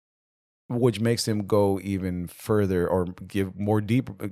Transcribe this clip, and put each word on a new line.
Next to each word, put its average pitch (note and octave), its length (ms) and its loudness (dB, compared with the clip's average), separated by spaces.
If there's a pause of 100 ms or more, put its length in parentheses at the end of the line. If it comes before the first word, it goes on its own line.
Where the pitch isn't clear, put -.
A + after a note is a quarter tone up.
(680)
which A#2+ 300 2
makes A2+ 260 0
them G#2+ 200 -2
go G2 360 2
even F#2 460 -4
further F#2+ 600 0
or F2 180 2
give F#2 540 -6
more G#2+ 220 2
deep, A#2 280 0 (220)